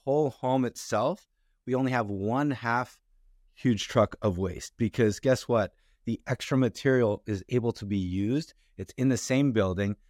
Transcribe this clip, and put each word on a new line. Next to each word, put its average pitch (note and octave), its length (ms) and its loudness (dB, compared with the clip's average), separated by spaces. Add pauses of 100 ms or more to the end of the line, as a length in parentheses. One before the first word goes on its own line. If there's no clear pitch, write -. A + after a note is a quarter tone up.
whole C#3+ 260 2
home C3 340 0
itself, A#2+ 600 -4 (400)
we B2 80 -2
only C3 160 0
have A#2+ 180 0
one A2 420 -2
half A#2+ 480 -4 (560)
huge A#2 340 0
truck - 340 2
of F#2+ 160 0
waste F2+ 380 -6
because A2 420 2
guess C3 300 0
what? A2 240 0 (320)
The A#2 220 -4
extra C3 320 -2
material B2 680 2
is G2+ 220 -4
able A#2+ 240 0
to - 140 -8
be G2+ 120 0
used. G2+ 560 -2 (220)
It's - 200 -12
in C3 120 0
the B2+ 80 2
same C3+ 360 0
building. G2+ 440 0 (140)